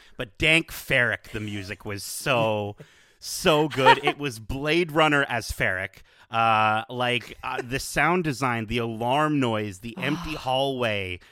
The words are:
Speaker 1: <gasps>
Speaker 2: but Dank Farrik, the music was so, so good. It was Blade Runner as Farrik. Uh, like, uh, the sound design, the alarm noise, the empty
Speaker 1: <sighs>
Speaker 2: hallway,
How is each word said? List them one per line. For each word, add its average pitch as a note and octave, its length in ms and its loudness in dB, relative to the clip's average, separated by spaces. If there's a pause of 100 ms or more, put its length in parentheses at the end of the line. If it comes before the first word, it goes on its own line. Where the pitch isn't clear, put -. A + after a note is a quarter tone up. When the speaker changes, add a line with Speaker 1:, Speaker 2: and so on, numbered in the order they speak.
Speaker 1:
<gasps> - 100 -20
Speaker 2:
but - 200 -10
Dank D#3+ 340 4
Farrik, B2 600 -2
the A2+ 100 -6
music G#2 440 -10
was G2+ 180 -8
so, A2 720 -2 (440)
so D#3 480 2
good. C3 360 6
It - 140 -2
was C#3 220 -8
Blade D3+ 540 -2
Runner D3 340 4
as A#2 240 -4
Farrik. G2 500 -4 (300)
Uh, A2 580 4
like, B2 540 -2
uh, B2+ 200 -6
the B2+ 140 -6
sound E3 460 0
design, B2 420 -2
the A#2 140 -2
alarm B2 600 0
noise, G#2+ 400 -2
the A#2 200 -12
empty D#3 340 -4
Speaker 1:
<sighs> - 20 -8
Speaker 2:
hallway, B2 840 -2 (120)